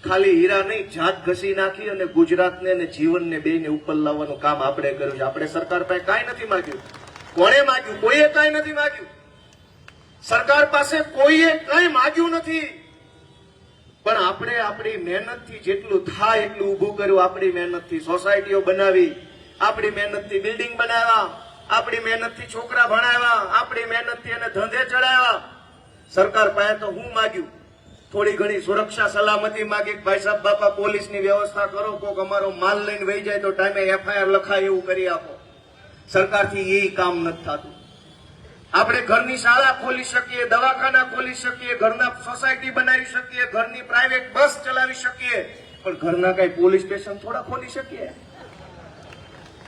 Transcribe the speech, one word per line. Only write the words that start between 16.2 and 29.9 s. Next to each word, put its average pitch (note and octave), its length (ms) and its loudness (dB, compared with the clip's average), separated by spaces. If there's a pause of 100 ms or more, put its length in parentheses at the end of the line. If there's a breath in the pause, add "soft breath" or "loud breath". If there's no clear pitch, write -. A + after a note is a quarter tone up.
એટલું G3+ 360 -2
ઊભું G3+ 220 -2
કર્યું. G3 260 4
આપણી F#3 280 0
મહેનતથી F3 480 -6
સોસાયટીઓ G3 640 0
બનાવી, F#3 540 4 (460)
આપણી G#3+ 280 0
મહેનતથી G3+ 500 -4
બિલ્ડિંગ A#3 380 -6
બનાવ્યા, A3+ 680 2 (260)
આપણી A3+ 300 0
મહેનતથી A3+ 440 -4
છોકરા A#3+ 440 0
ભણાવ્યા, A#3+ 420 4
આપણી A3+ 560 0
મહેનતથી A#3 440 -6
એને A#3 200 -6
ધંધે A3 360 -2
ચડાવ્યા. B3+ 560 2 (720)
સરકાર G#3 360 4
પાસે G#3 280 0
તો G#3 100 -8
હું A#3 260 -10
માગ્યું? A3 480 -4 (500)
થોડી G3+ 200 2
ઘણી G3+ 300 -2
સુરક્ષા G#3 460 0
સલામતી G#3+ 560 0
માગી, G#3 300 -4